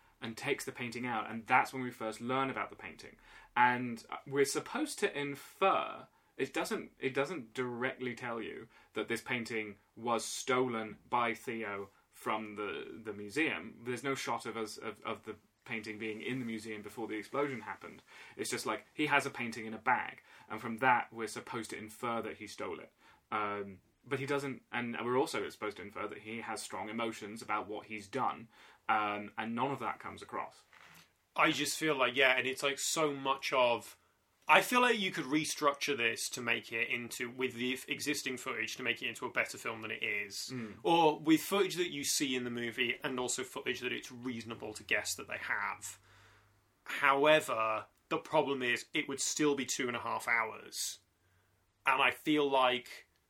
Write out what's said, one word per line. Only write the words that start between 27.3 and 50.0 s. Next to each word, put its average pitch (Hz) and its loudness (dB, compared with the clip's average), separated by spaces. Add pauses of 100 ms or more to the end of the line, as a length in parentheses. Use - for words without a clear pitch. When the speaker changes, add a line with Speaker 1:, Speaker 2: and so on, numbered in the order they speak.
Speaker 1:
about 104 -2
what 107 -6
he's 107 -10
done, 113 -2 (400)
um, 104 2
and 113 -2
none 131 2
of 131 -2
that 110 -4
comes 92 -10
across. - -6 (800)
Speaker 2:
I 160 6
just 139 0
feel 156 2
like, 123 4
yeah, 131 8
and 123 2
it's, 131 -4
like, 139 0
so 156 2
much 135 0
of, 120 4 (520)
I 156 12
feel 247 4
like 240 4
you 190 0
could 143 -4
restructure 147 2
this 113 0
to 131 -6
make 117 -2
it 120 0
into, 120 -4
with 123 -2
the 123 0
f-, - -8
existing 135 -2
footage, 113 -4
to 131 -8
make 120 -6
it 131 -6
into 117 -8
a 113 -6
better 117 -4
film 113 -6
than 110 -8
it 107 -10
is. 104 -6
Speaker 1:
Mm. 113 -8 (100)
Speaker 2:
Or 170 6
with 156 6
footage 190 2
that 175 -2
you 143 -4
see 135 2
in 123 0
the 123 -2
movie, 120 0
and 131 -2
also 117 -2
footage 127 -4
that 123 -2
it's - -8
reasonable 117 -8
to - -14
guess - 0
that 107 -12
they 117 -6
have. 104 -4 (840)
However, 139 6 (240)
the 160 0
problem 139 2
is, 120 2
it 143 0
would 135 -4
still 147 4
be 135 -2
two 127 -2
and 120 -2
a 113 -4